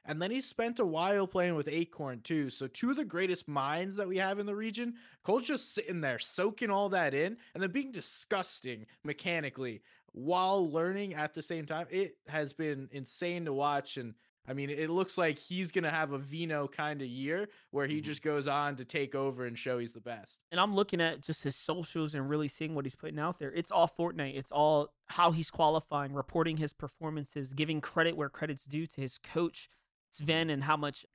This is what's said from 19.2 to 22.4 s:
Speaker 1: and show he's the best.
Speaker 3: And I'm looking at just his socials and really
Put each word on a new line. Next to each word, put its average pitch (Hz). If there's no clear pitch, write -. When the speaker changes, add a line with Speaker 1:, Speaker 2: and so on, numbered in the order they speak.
Speaker 1:
and 117
show 127
he's 120
the 113
best. 110
Speaker 3:
And 175
I'm 202
looking 196
at 165
just -
his 139
socials 160
and 135
really 151